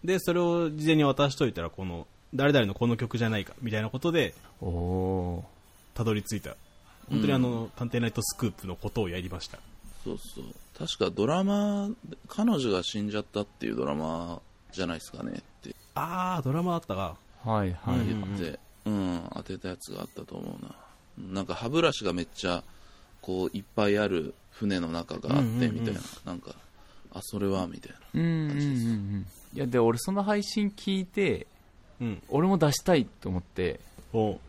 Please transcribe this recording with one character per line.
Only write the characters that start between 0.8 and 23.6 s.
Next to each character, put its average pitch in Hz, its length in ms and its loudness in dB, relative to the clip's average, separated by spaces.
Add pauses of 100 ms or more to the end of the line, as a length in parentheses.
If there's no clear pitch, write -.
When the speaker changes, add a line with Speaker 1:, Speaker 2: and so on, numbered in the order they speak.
Speaker 1:
前 160 100 8
に 151 60 8
渡 139 280 6
し 135 60 -6
と 139 120 4
い 104 40 -2
た 85 100 -6
ら、 82 80 -4
こ 95 140 -8
の、 85 220 -6 (260)
誰 139 200 4
々 127 140 6
の 98 80 -2
こ 120 120 2
の 117 100 4
曲 117 220 -2
じ 117 60 2
ゃ 113 60 2
な 110 80 0
い 98 60 -2
か - 160 -14
み 117 120 -4
た 107 80 2
い - 20 0
な 110 80 -2
こ - 80 -6
と 170 140 0
で、 151 220 2 (260)
Speaker 2:
お 90 760 0
ー。 90 40 -8 (520)
Speaker 1:
た 120 100 -2
ど 110 100 2
り 104 80 0
着 110 140 -6
い 95 40 -4
た。 - 160 -10 (520)
本 113 140 2
当 - 40 4
に 143 60 4
あ 135 60 4
の、 123 240 2
Speaker 3:
う - 20 -2
ん。 110 60 -10
Speaker 1:
探 120 180 -4
偵 120 100 0
ナ 120 80 2
イ 110 60 0
ト 113 100 -2
ス - 140 -2
ク 117 140 0
ー - 20 -12
プ - 160 -12
の 90 80 -6
こ 107 140 -6
と 117 120 0
を 92 60 0
や 87 100 -4
り 90 120 -6
ま 90 100 -8
し - 80 -12
た。 - 100 -14 (460)
Speaker 3:
そ - 80 -4
う - 60 -6
そ - 240 -12
う。 - 20 -10 (340)
確 160 200 -6
か 92 120 4
ド 101 160 2
ラ 165 160 2
マ、 202 460 2 (400)
彼 226 240 2
女 131 180 2
が 90 140 2
死 - 160 -2
ん 104 100 -2
じ 107 60 -2
ゃ 104 60 -2
っ - 20 -4
た - 160 -4
っ 101 60 -2
て - 200 -8
い 55 60 0
う - 20 -2
ド 62 100 0
ラ 71 100 0
マ 82 460 -4 (320)
じ 95 100 -6
ゃ 90 40 -2
な 85 80 -4
い 80 40 -8
で - 20 -10
す - 100 -14
か - 140 -10
ね - 140 -4
っ - 40 -12 (200)
て。 - 120 -12 (200)
Speaker 1:
あ 180 460 -2
ー、 - 20 -6
ド 131 100 0
ラ 160 100 0
マ 180 120 0
あ - 20 0
っ 165 60 -2
た - 120 -6
か。 90 220 -4 (280)
Speaker 2:
は 110 220 2
い 87 60 0
は 110 220 -2
い。 - 20 4
Speaker 1:
う - 20 4
ん - 20 2
う 113 40 0
ん 107 180 -2
う 95 40 -6
ん。 101 120 -4
Speaker 3:
言 87 100 -2
っ 73 40 -8
て、 - 80 -12 (260)
う 104 40 -2
ん、 92 320 0 (120)
当 - 80 -8
て 95 160 -8
た 92 100 -8
や 90 80 -6
つ - 160 -14
が 50 100 -8
あ - 20 -6
っ - 40 -12
た - 140 -12
と - 140 -12
思 50 260 -8
う - 20 -10
な。 - 720 -14
な 98 80 -2
ん 92 40 -6
か 87 80 -4
歯 117 140 -6
ブ 160 140 2
ラ 156 100 2
シ - 120 -6
が 90 80 2
め 87 100 -2
っ - 100 -6
ち - 140 -6
ゃ、 87 160 0 (580)
こ 92 320 -2
う、 - 40 -8
い 101 40 -4